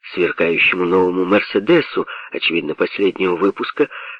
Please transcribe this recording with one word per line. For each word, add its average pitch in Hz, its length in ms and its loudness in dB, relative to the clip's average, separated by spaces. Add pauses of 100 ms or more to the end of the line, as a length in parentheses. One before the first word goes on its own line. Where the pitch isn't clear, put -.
(140)
сверкающему 85 720 0
новому 90 400 2
Мерседесу, 104 800 2 (240)
очевидно, 78 440 -2
последнего 92 640 0
выпуска, 98 540 0 (300)